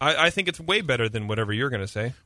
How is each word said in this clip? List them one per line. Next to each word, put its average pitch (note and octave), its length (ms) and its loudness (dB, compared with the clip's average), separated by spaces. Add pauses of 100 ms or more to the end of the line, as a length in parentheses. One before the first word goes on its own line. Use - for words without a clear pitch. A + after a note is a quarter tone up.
I, D3+ 260 4
I E3+ 40 4
think F#3 180 -2
it's E3+ 120 -2
way F#3 200 0
better B2 280 0
than G#2+ 200 -4
whatever G#2+ 240 0
you're B2+ 180 0
gonna G2+ 180 -4
say. A2+ 240 -4 (140)